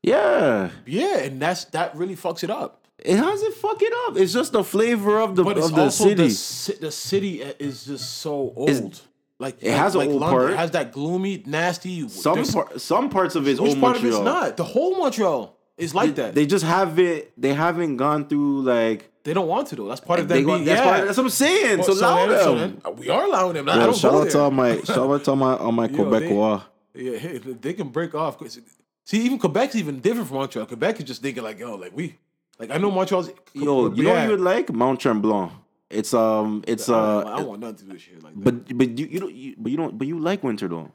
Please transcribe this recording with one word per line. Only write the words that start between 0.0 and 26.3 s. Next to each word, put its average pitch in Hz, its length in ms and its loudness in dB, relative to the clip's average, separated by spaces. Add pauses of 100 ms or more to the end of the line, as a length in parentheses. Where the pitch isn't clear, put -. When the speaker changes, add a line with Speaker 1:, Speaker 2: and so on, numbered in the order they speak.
Speaker 1:
Yeah. 214 680 2 (160)
Speaker 2:
Yeah, 190 320 -2
and 135 220 -6
that's, 170 260 -4
that 160 300 -6
really 180 200 -8
fucks 170 280 -6
it 170 60 -6
up. - 320 -8 (160)
Speaker 1:
It, 180 180 2
how 302 140 2
does 415 120 -2
it 427 120 -2
fuck 427 280 -2
it 453 100 0 (140)
up? - 100 -4
It's 190 160 2
just 247 200 -2
the 208 120 2
flavor 214 560 2
of 196 160 0
the, 180 80 4
Speaker 2:
But 202 140 0
it's 156 100 2
Speaker 1:
of 156 60 -2
the 160 80 6
Speaker 2:
also 147 220 2
Speaker 1:
city. 196 240 6
Speaker 2:
the - 20 4
ci-, - 500 -6
the 156 100 -8
city 190 540 -4
i-, 139 140 -10
is 135 260 -8
just 139 340 -10
so 143 380 -6
old. - 140 2
Speaker 1:
It's, 107 320 -2 (360)
Speaker 2:
Like, 127 240 -10
Speaker 1:
it 101 80 0
Speaker 2:
like, - 80 4
Speaker 1:
has 180 160 2
an 165 60 4
Speaker 2:
like 139 100 2
Speaker 1:
old 143 120 2
Speaker 2:
London 135 160 4 (100)
Speaker 1:
part. 196 100 0
Speaker 2:
has 165 120 -2
that 147 220 -2
gloomy, 180 520 -4
nasty. 170 640 -4
Speaker 1:
Some 151 280 0
Speaker 2:
There's 226 180 -2
Speaker 1:
par-, - 240 -4
some 240 320 0
parts 180 240 0
of 143 120 0
it 139 60 4
is 123 80 0
Speaker 2:
which 147 120 4
Speaker 1:
old 139 80 2
Speaker 2:
part 247 160 4
of 220 80 -2
it's 120 120 2
Speaker 1:
Montreal. 269 260 0
Speaker 2:
not? - 140 -4
The 165 80 -4
whole 349 320 0
Montreal 190 580 0 (220)
is 160 180 -8
like 185 200 2
Speaker 1:
They, 143 80 -4
Speaker 2:
that. 101 120 -6
Speaker 1:
they 147 120 4
just 165 180 2
have 165 340 2
it. 170 380 0
They 135 160 0
haven't 160 460 0
gone 147 300 0
through, 143 340 0
like, 117 480 0 (140)
Speaker 2:
They 151 100 -4
don't 185 140 0
want 247 200 -2
to - 80 -10
though. 101 120 -10
That's 120 120 -10
part 175 200 0
of 190 80 -4
Speaker 1:
they 170 80 2
Speaker 2:
them 139 100 4
Speaker 1:
go-, 160 80 2
Speaker 2:
being, 165 100 0
Speaker 1:
that's 190 160 4
Speaker 2:
yeah. - 80 4
Speaker 1:
part - 120 4
of, 196 60 0
that's 202 120 0
what 262 60 2
I'm 240 60 0
saying. 277 480 2
Speaker 2:
Well, 185 100 2
Speaker 1:
So 196 60 6
Speaker 2:
so 196 120 2
Speaker 1:
allow 339 200 4
Speaker 2:
then, 208 180 4
so 143 100 4
Speaker 1:
them. 147 160 -2
Speaker 2:
then, 196 160 -16
uh, - 60 -6
we 123 180 -8
are 247 140 2
allowing 185 300 0
them. 143 140 -4
I - 80 2
Speaker 1:
Yo, 117 100 6
Speaker 2:
don't 107 120 4
Speaker 1:
shout - 140 4
Speaker 2:
go 151 100 6
Speaker 1:
out - 60 4
to 151 40 -2
Speaker 2:
there. 143 100 4
Speaker 1:
all 143 80 4
my, 123 300 2
shout - 180 -2
out 139 260 0
to 147 80 2
all 135 40 2
my, 131 200 2
all 117 160 -2
my 117 140 2
Speaker 2:
<laughs> - 40 -2
Yo, 101 200 0
they, 110 180 2
Speaker 1:
Quebecois. 104 340 2 (320)